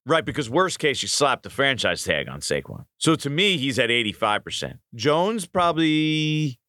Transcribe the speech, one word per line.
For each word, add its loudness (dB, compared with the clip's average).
Right, 2
because -4
worst 0
case, 0
you -4
slap 2
the -16
franchise 0
tag -2
on -10
Saquon. -6
So 2
to -2
me, 2
he's -2
at 2
eighty-five 0
percent. -8
Jones, 0
probably 0